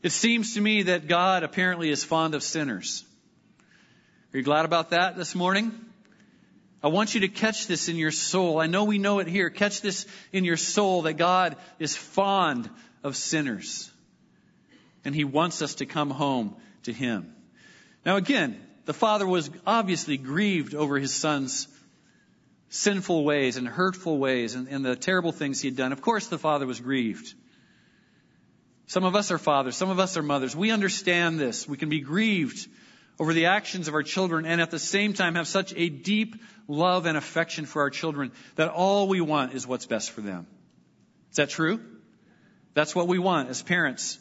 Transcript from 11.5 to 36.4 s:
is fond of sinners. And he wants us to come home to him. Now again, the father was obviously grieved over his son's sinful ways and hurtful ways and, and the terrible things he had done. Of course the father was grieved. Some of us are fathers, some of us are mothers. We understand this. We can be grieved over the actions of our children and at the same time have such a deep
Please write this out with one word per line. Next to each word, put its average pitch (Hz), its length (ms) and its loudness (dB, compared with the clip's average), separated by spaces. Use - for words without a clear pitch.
is 151 160 -4
fond 175 760 0
of 139 140 -4
sinners. 135 760 -4
And 139 120 -4
he 151 80 2
wants 156 400 0
us 143 120 -6
to 131 120 -6
come 147 240 -2
home 135 440 0
to 120 100 -6
him. 113 400 -4
Now 190 120 4
again, 180 460 0
the 151 80 -4
father 214 320 2
was 175 240 0
obviously 185 520 0
grieved 147 580 0
over 143 240 0
his 139 160 -2
son's 139 520 -2
sinful 185 540 0
ways 139 340 2
and 123 100 -4
hurtful 175 520 -2
ways 123 340 0
and, 127 140 -8
and 139 180 -4
the 127 100 0
terrible 175 360 0
things 139 300 -4
he 139 80 -2
had 127 80 -6
done. 131 160 0
Of 139 100 -10
course 220 240 0
the 165 100 -4
father 143 300 0
was 120 120 -6
grieved. 120 540 -2
Some 185 160 0
of 185 120 2
us 208 160 2
are 160 80 0
fathers, 139 360 2
some 190 140 0
of 185 100 0
us 185 160 0
are 165 60 -2
mothers. 139 340 -2
We 202 140 0
understand 175 680 0
this. 123 280 -4
We 143 100 -6
can 156 120 -4
be 151 120 0
grieved 170 640 0
over 160 140 0
the 165 140 4
actions 190 400 0
of 151 80 -4
our 151 80 0
children 165 420 0
and 170 160 2
at 165 80 0
the 165 80 -6
same 202 360 0
time 175 200 2
have 170 140 -2
such 190 280 -2
a 170 140 0
deep 202 460 -2